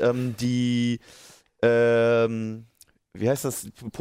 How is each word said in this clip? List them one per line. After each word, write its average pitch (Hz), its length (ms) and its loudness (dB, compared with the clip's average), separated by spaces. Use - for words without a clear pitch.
Ähm, 123 400 0
die, 120 600 0
ähm, 117 1000 2
wie 101 160 -2
heißt 139 160 -2
das? 123 220 -6
Proz-, 110 240 -16